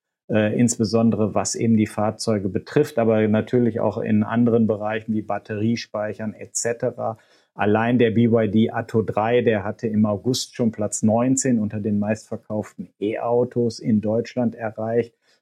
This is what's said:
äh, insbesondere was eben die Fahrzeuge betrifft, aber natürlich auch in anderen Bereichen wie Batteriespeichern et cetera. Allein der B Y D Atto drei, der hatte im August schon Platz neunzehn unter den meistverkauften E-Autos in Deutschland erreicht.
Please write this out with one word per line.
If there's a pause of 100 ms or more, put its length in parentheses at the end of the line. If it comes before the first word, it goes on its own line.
(300)
äh,
insbesondere
was
eben
die
Fahrzeuge
betrifft,
aber
natürlich
auch
in
anderen
Bereichen
wie
Batteriespeichern
et
cetera. (360)
Allein
der
B
Y
D
Atto
drei,
der
hatte
im
August
schon
Platz
neunzehn
unter
den
meistverkauften (100)
E-Autos
in
Deutschland
erreicht. (280)